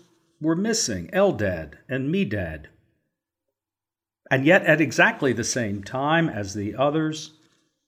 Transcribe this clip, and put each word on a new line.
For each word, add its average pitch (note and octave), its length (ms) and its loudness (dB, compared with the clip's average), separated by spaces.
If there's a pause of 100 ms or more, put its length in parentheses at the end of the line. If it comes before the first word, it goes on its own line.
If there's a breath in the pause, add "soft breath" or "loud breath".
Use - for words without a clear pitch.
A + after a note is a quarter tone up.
(400)
were D#3+ 140 0
missing, E3 540 -2
Eldad G2+ 680 0 (140)
and C3+ 260 -4
Medad. G2+ 520 -4 (1600)
And C3+ 160 2
yet, F#3 160 6
at D#3+ 180 4
exactly D#3 520 2
the A#2 100 -2
same G#2 400 -4
time D3+ 460 0
as G2+ 260 -6
the G#2 220 -4
others, D#3 560 -2 (560)